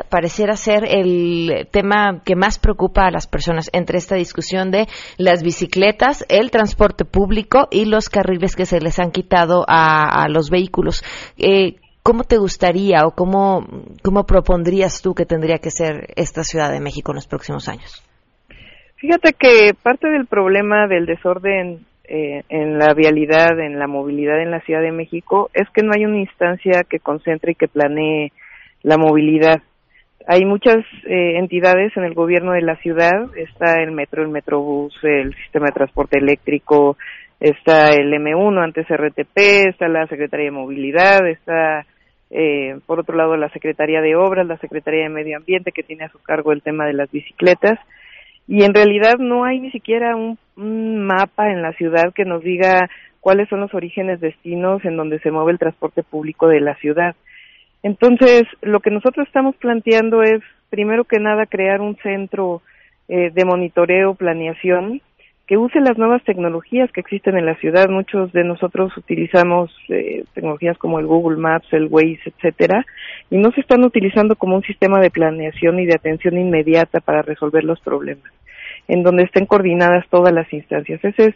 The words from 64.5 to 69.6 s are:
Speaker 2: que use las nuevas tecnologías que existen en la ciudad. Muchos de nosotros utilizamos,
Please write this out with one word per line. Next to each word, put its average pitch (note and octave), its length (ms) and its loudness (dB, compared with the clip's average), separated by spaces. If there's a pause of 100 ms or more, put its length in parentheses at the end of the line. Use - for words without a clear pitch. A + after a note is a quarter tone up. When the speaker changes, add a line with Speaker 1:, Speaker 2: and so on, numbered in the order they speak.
Speaker 2:
que G3 100 2
use B3 220 0
las C4 160 2
nuevas A3+ 280 0
tecnologías F3+ 680 -2
que F#3 100 -8
existen G3 360 -4
en E3+ 80 0
la D#3+ 120 -2
ciudad. F3+ 300 4
Muchos F#3+ 460 -4
de F3 100 2
nosotros F3+ 540 -4
utilizamos, F3 720 0 (200)